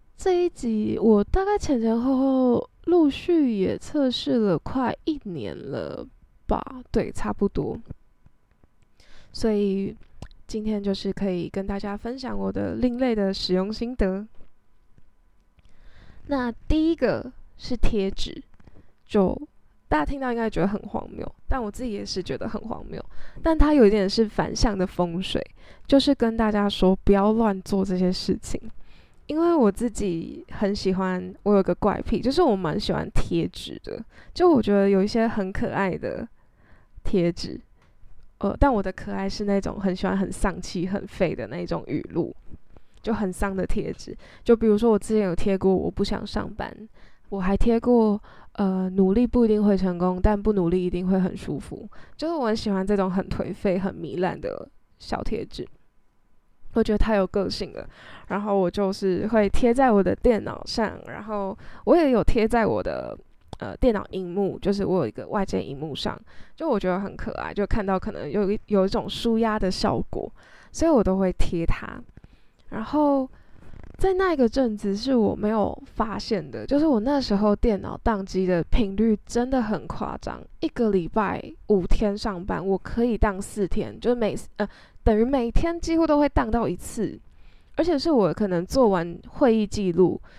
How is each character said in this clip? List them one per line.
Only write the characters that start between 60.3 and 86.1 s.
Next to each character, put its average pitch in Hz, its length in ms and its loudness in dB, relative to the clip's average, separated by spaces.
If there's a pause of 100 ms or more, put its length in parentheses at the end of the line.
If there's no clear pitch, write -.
脑 - 220 -8
上， 214 400 -4
然 - 180 -12
后 208 320 -6 (300)
我 254 100 8
也 320 140 6
有 226 120 4
贴 220 240 6
在 226 200 2
我 104 160 0
的， 62 360 -6 (420)
呃， 101 140 -8
电 240 200 4
脑 196 160 -6
荧 185 200 -6
幕， 190 280 -2
就 180 120 -2
是 202 140 0
我 180 140 0
有 143 80 0
一 107 40 -4
个 110 160 -12
外 202 160 -2
接 - 160 -2
荧 143 200 -8
幕 151 160 -8
上， - 260 -6 (340)
就 320 140 -6
我 233 100 2
觉 190 80 -4
得 185 140 0
很 202 160 -8
可 - 160 -6
爱， 80 220 -8
就 196 120 -2
看 202 200 0
到 190 120 2
可 - 140 -6
能 117 180 -10
有 196 220 0
一， 220 140 -4
有 196 180 4
一 190 60 2
种 233 180 -2
舒 226 300 0
压 220 200 0
的 190 120 0
效 185 280 0 (120)
果， - 200 -8 (400)
所 - 160 0
以 330 40 6
我 262 120 6
都 185 140 2
会 190 160 2
贴 170 320 2
它。 - 340 -2 (720)
然 226 160 -8
后 285 420 0 (720)
在 381 160 4
那 370 240 2
个 262 100 4
阵 226 300 0
子 202 180 -4
是 247 220 0
我 202 180 4
没 208 140 -2
有 214 340 -2 (120)
发 214 240 -4
现 196 320 -4
的， 107 160 -10
就 277 120 2
是 302 80 2
我 262 140 2
那 277 180 0
时 233 180 0
候 208 200 2
电 208 240 0
脑 - 240 -10
宕 214 180 0
机 190 220 -2
的 180 200 2
频 196 300 2
率 214 300 2
真 240 240 -2
的 262 140 0
很 214 240 -4
夸 - 340 -8
张， - 220 -10 (180)
一 330 80 -4
个 226 220 0
礼 185 180 0
拜 196 340 -2 (260)
五 185 180 4
天 208 320 4
上 190 260 -6
班， 185 220 -4
我 196 100 0
可 233 300 -2
以 233 100 0
宕 196 240 0
四 202 260 -4
天， 120 320 -2
就 220 120 -2
是 247 40 2
每， 220 220 -2 (220)
呃， 208 100 -2 (340)
等 220 140 4
于 220 80 4
每 254 240 0
天 339 320 2
几 330 160 0
乎 330 80 4
都 302 140 4